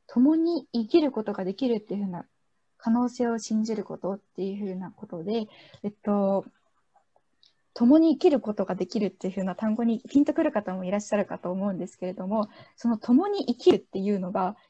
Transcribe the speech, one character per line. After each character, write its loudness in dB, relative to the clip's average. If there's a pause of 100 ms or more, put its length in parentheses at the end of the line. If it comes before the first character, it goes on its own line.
(120)
共 6
に 0
生 -2
き 4
る 2
こ -4
と -4
が -6
で -2
き -2
る 0
っ -4
て -10
い -4
う -6
風 -4
な -10 (520)
可 -4
能 2
性 -2
を -2
信 -2
じ -4
る -4
こ -12
と -4
っ -8 (160)
て -6
い -6
う -6
風 -6
な -10
こ -18
と -10
で、 -4 (360)
え -6
っ -8 (120)
と、 0 (1300)
共 6
に 6
生 0
き 4
る 4
こ -6
と -2
が -4
で -4
き -4
る 0
っ -2
て -6
い -4
う -6
風 -4
な -4
単 -2
語 -2
に 0
ピ 4
ン 6
と 2
く 0
る 0
方 -4
も -6
い -4
ら 2
っ -4
し -6
ゃ 2
る 0
か -8
と -6
思 -2
う -4
ん -8
で -6
す -20
け -6
れ -6
ど -10
も、 -2 (260)
そ -4
の 0
共 4
に -2
生 -2
き 4
る 6
っ -14
て -8
い -2
う 0
の -6
が、 -2 (140)